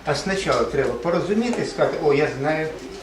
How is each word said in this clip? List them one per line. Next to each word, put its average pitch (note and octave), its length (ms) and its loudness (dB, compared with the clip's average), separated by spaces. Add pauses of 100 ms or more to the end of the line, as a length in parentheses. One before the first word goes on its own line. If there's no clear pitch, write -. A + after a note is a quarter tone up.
а D3+ 100 0
спочатку C#3 500 0
треба - 300 0
порозуміти G#3+ 680 0
і - 40 0
сказати: - 380 0
"О, D3 100 6
я D3 140 4 (120)
знаю, D#3 280 0 (340)